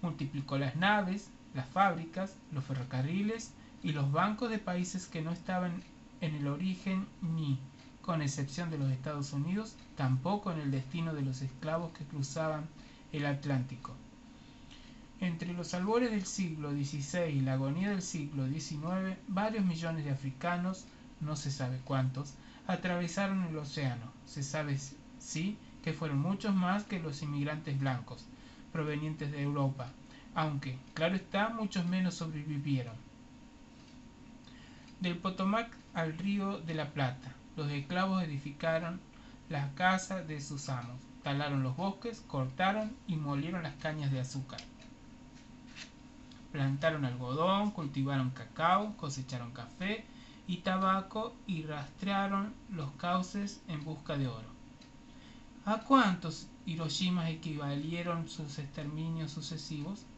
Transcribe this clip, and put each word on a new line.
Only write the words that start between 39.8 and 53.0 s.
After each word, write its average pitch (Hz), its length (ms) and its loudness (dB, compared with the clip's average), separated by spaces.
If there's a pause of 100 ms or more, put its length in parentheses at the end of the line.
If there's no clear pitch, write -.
de 151 120 -4
sus 143 300 -6
amos, 123 320 -4 (220)
talaron 143 400 2
los 131 120 2
bosques, 196 520 -2
cortaron 196 640 2 (140)
y 175 80 2
molieron 151 480 0
las 143 140 -4
cañas 151 340 0
de 131 80 4
azúcar. 131 400 -4 (1900)
Plantaron 139 540 4
algodón, 160 640 4
cultivaron 135 580 2
cacao, 180 680 4
cosecharon 127 540 -4
café 185 540 -4 (420)
y 180 100 0
tabaco 190 760 2 (140)
y 160 160 0
rastrearon 196 880 0 (160)
los 156 220 -4
cauces 185 760 0